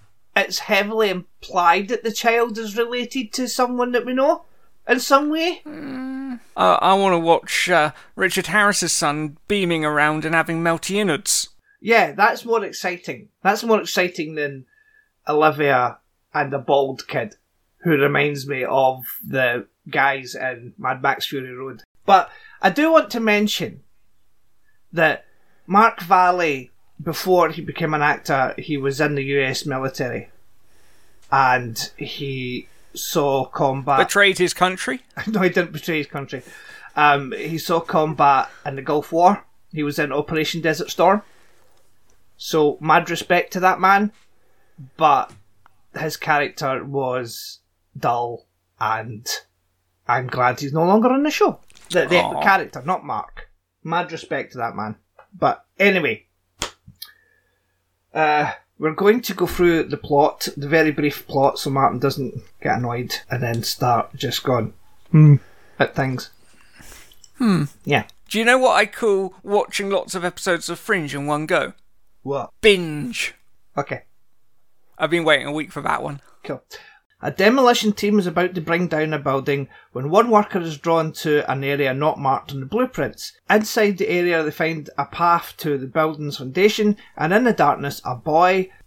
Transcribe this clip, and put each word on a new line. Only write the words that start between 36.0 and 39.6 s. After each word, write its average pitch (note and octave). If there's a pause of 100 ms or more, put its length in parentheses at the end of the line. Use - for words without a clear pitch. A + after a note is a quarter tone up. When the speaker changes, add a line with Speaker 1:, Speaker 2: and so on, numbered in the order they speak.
Speaker 1:
country. C#3 (540)
Um, C#3+
he D3+
saw D#3+
combat D3 (160)
in C#3
the C3+
Gulf C#3+
War. F3+ (260)